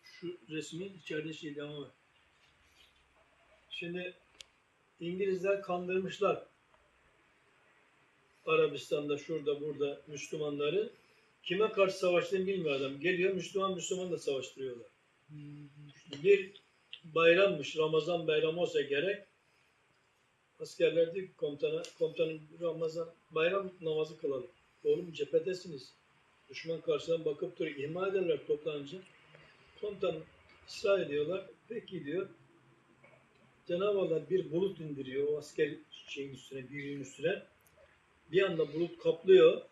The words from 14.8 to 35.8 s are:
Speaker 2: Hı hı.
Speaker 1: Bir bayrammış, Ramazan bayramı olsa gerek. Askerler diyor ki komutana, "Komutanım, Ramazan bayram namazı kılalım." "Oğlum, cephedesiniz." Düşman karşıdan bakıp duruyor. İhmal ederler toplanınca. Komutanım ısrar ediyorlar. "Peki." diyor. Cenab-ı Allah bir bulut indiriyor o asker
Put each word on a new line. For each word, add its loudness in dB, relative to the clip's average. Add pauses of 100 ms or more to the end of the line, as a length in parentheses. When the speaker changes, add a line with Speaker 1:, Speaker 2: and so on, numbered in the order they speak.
Speaker 2:
Hı -18
hı. -16
Speaker 1:
Bir 6 (520)
bayrammış, 4
Ramazan 2
bayramı 2
olsa 0
gerek. -2 (1300)
Askerler 2
diyor -4
ki -18
komutana, -2 (160)
"Komutanım, -2 (200)
Ramazan -4 (220)
bayram 0
namazı -2
kılalım." -4 (340)
"Oğlum, 2
cephedesiniz." -4 (560)
Düşman -6
karşıdan 0
bakıp -2
duruyor. -4
İhmal -2
ederler 0
toplanınca. -4 (800)
Komutanım -2 (460)
ısrar 4
ediyorlar. -2 (220)
"Peki." -8
diyor. -4 (1400)
Cenab-ı 0
Allah 0
bir 0
bulut 0
indiriyor -4
o 0
asker -2 (200)